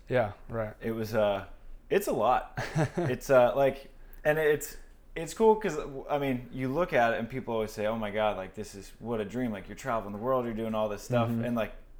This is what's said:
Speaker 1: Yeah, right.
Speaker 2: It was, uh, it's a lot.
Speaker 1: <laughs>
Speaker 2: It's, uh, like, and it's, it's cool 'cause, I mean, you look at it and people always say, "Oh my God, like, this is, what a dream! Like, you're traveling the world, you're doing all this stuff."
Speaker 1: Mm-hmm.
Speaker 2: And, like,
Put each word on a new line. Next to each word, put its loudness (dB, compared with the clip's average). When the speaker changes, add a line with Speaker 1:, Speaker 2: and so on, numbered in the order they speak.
Speaker 1:
Yeah, 2
right. -6
Speaker 2:
It -4
was, -4
uh, 2
it's 2
a 0
lot. 0
Speaker 1:
<laughs> -2
Speaker 2:
It's, -2
uh, 8
like, 2
and 4
it's, 2
it's -6
cool 6
'cause, -2
I 2
mean, -2
you -4
look 0
at 6
it -2
and -4
people -6
always -2
say, -4
"Oh 0
my -4
God, 2
like, -8
this -10
is, -14
what -4
a -2
dream! -2
Like, -8
you're -12
traveling -4
the -8
world, 0
you're -4
doing -4
all 0
this -8
stuff." 2
Speaker 1:
Mm-hmm. 0
Speaker 2:
And, -2
like, -2